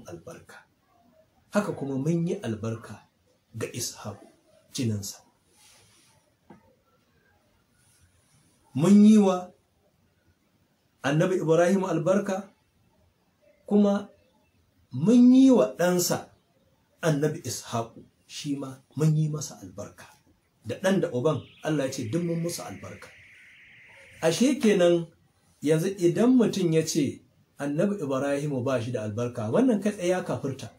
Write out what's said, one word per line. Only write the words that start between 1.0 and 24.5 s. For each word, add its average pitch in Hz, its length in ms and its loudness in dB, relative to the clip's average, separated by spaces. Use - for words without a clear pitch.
Haka 196 200 -2
kuma 135 260 -8
mun 170 280 -2
yi - 140 -6
albarka 110 640 -8
ga 113 100 -6
Ishaku, - 560 -12
jininsa. 107 480 -6
Mun 196 300 8
yi 214 140 10
wa 185 320 2
Annabi 175 320 0
Ibrahim 175 480 2
albarka, 185 640 -2
kuma 202 420 2
mun 247 420 6
yi 262 160 8
wa 214 260 4
ɗansa 175 500 0
Annabi 151 420 -2
Ishaku, - 580 -10
shi 143 300 -10
ma 131 180 -12
mun 156 200 2
yi 156 120 0
masa - 340 -10
albarka. 92 440 -18
Da 110 140 -8
ɗan 190 200 0
da - 120 -2
uban, 131 300 -2
Allah 151 240 -2
ya 131 60 -8
ce 113 180 -8
duk 175 140 -4
mun 165 160 -4
musu 170 220 -8
albarka. - 460 -16
Ashe 240 360 0